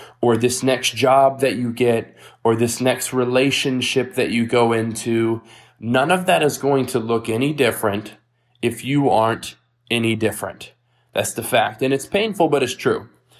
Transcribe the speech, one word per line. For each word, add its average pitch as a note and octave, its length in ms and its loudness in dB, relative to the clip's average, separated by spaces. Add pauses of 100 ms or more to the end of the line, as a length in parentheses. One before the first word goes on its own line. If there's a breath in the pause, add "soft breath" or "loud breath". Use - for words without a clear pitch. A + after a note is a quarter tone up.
(220 loud breath)
or A#2 160 4
this A#2+ 240 0
next C3 320 0
job C3 460 4
that B2+ 160 0
you A#2+ 140 -4
get, A#2 460 0 (260 loud breath)
or A2+ 140 2
this A#2 240 -2
next B2+ 320 0
relationship B2+ 1040 0
that - 160 0
you A#2 160 0
go A#2 260 2
into. A2+ 680 -2 (360 loud breath)
None C3 320 0
of F3+ 140 2
that E3+ 180 2
is C#3+ 140 2
going C3+ 300 0
to B2 120 -4
look A2+ 300 -2
any B2 240 0
different A2 640 -2 (480)
if A#2 240 -4
you C#3 240 2
aren't A2+ 460 0 (340)
any A#2 260 0
different. G2+ 560 -6 (400)
That's - 220 -4
the A2+ 80 -6
fact. G#2+ 400 0
And C3 100 0
it's C3+ 140 -4
painful, G3+ 420 0
but C#3+ 140 2
it's B2 120 -4
true. - 360 -2 (300 soft breath)